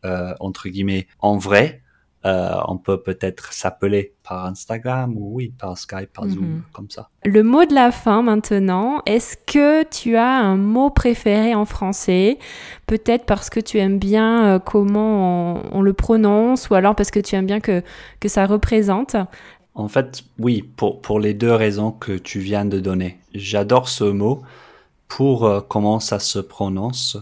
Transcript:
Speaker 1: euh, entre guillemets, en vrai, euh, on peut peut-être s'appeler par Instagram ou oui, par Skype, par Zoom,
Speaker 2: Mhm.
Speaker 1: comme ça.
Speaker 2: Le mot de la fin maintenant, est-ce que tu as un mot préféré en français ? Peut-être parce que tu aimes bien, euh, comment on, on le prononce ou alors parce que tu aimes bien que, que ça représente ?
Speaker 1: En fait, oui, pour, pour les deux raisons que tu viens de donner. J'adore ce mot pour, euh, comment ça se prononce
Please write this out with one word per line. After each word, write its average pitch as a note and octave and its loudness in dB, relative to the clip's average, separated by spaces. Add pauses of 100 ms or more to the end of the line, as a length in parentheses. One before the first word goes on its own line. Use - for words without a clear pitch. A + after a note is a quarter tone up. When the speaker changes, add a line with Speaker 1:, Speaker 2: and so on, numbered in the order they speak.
Speaker 1:
euh, F2+ -6
entre F#2+ -10
guillemets, F#2+ -4 (140)
en G#2 0
vrai, G2+ 2 (460)
euh, F2+ 0 (160)
on F#2 -6
peut F#2 -2
peut-être - -8
s'appeler G2 -2 (160)
par F#2 -10
Instagram A#2 -6
ou G#2 -10
oui, B2+ -10
par F2+ -10
Skype, F#2+ -14
par G2+ -8
Zoom, F#2+ -4
Speaker 2:
Mhm. D#2+ -6 (100)
Speaker 1:
comme G2+ -18
ça. - -18 (160)
Speaker 2:
Le G#3 4
mot C4 6
de D4 2
la B3+ 6
fin G#3 0
maintenant, G#3+ 0
est-ce A3+ -2
que D4 4
tu - -2
as B3+ 4
un G3 2
mot A3+ 2
préféré A3+ 2
en G#3 0
français ? G3 0 (480)
Peut-être A#3 0
parce - -2
que - -2
tu A3 -2
aimes G3 2
bien, G#3+ 4
euh, - 0
comment G3+ 0 (180)
on, - -2
on - 0
le G3 4
prononce A3 2
ou G#3+ 4
alors G3 4
parce G3+ 0
que G#3 2
tu G3 -4
aimes F#3+ 0
bien G3+ -2
que, F#3 0 (360)
que G#3 -4
ça G3 2
représente ? G#3 0 (560)
Speaker 1:
En G#2+ -8
fait, - -2 (160)
oui, A2+ 2
pour, - -4
pour G#2+ 0
les G#2+ 0
deux A#2 2
raisons G#2+ 0
que G2 -8
tu G2 -10
viens G2+ -2
de G2 -2
donner. F#2 -4 (160)
J'adore G#2 0
ce - -4
mot G#2 0 (640)
pour, C3 0
euh, G2+ 2
comment G#2+ 0
ça G#2+ -4
se - -4
prononce G2+ -6